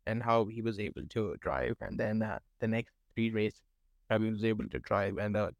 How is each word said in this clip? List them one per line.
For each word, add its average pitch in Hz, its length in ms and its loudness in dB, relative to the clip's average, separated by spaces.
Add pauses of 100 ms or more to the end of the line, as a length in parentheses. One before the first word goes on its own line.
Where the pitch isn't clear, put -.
and 113 160 -2
how 117 240 4
he 110 160 -6
was 110 160 -2
able 98 300 -6
to 104 320 -2
drive, 65 400 0
and - 180 -6
then, - 240 0
uh, 214 160 -4 (220)
the 117 80 0
next 117 240 -2 (220)
three 113 160 0
races, 110 320 0 (480)
how 110 80 4
he 110 120 2
was 107 140 -2
able 110 240 2
to - 120 -2
drive 98 380 0
and, 104 180 0
uh, 104 240 2